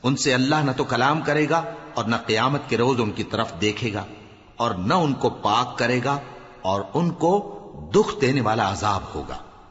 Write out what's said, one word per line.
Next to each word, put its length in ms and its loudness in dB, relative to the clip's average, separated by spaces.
ان 140 2
سے 180 2
اللہ 300 2
نہ 120 2
تو 80 0
کلام 380 2
کرے 280 2
گا 120 2
اور 100 -2
نہ 120 0
قیامت 420 0
کے 80 0
روز 240 4
ان 120 0
کی 200 -4
طرف 280 -2
دیکھے 340 0
گا، 100 -6
اور 180 0
نہ 80 2
ان 100 2
کو 160 2
پاک 360 2
کرے 260 2
گا، 120 0
اور 180 0
ان 160 2
کو 100 4
دکھ 260 4
دینے 200 4
والا 320 2
عذاب 420 -2
ہوگا۔ 240 -8